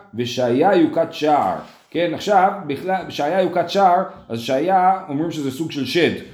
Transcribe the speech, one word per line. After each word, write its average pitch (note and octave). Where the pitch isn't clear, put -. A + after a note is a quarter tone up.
ושהיה B2
יוקת -
שער." B2+
כן, E3+
עכשיו, G3
בכלל, E3
שהיה E3
יוקת E3+
שער, F3+
אז A#2
שהיה, F3+
אומרים D3+
שזה C#3+
סוג D#3
של C3+
שד, D#3